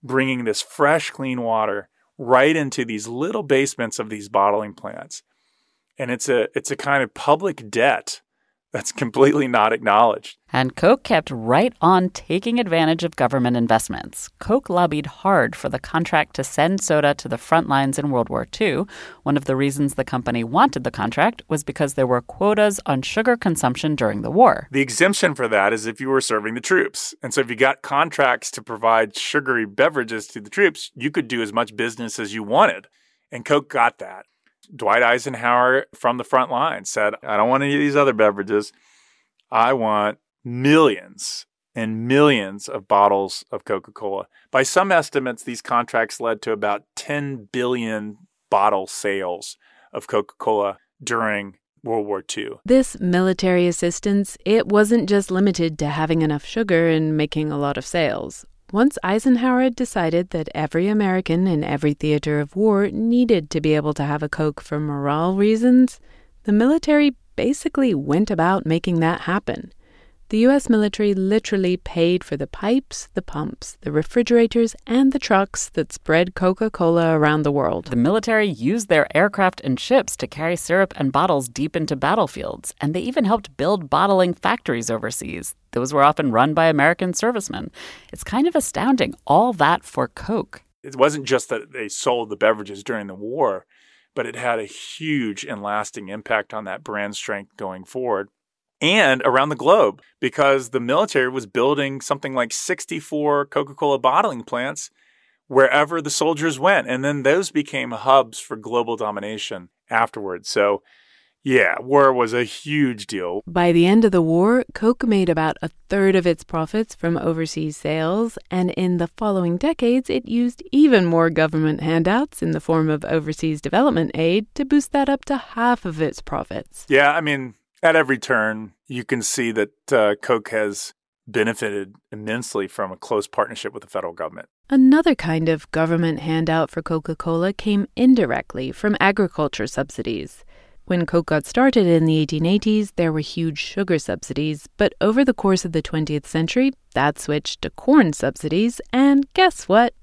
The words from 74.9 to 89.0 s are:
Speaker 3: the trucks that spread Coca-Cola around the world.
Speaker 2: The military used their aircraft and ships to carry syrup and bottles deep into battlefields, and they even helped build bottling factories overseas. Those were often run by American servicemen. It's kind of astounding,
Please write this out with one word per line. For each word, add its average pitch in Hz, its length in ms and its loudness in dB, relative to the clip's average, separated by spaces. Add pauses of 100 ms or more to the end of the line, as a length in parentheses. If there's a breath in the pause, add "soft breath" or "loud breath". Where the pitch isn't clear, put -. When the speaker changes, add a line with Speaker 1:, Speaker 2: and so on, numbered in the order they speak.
Speaker 3:
the 285 60 -2
trucks - 560 0
that 160 180 -4
spread 175 420 0
Coca-Cola 170 800 2
around 151 280 4
the 147 100 2
world. 139 360 -2
Speaker 2:
The 120 80 -2
military 214 500 2
used 185 420 -2
their 156 260 2
aircraft 190 460 2
and 131 180 -4
ships - 380 0
to - 100 -8
carry 165 300 -4
syrup 180 400 0
and 135 160 -2
bottles 139 380 0
deep 143 260 -6
into 156 200 -2
battlefields, - 840 -4
and 151 140 -2
they 180 60 -4
even 254 260 -2
helped 202 320 -2
build 170 320 -2
bottling 185 420 2
factories 117 580 -2
overseas. 110 640 -6 (180)
Those 127 200 -2
were 143 100 4
often 143 300 4
run 131 220 4
by 165 120 4
American 165 460 2
servicemen. 214 580 -4 (400 loud breath)
It's - 140 -14
kind 262 220 0
of 349 100 0
astounding, - 580 0 (120)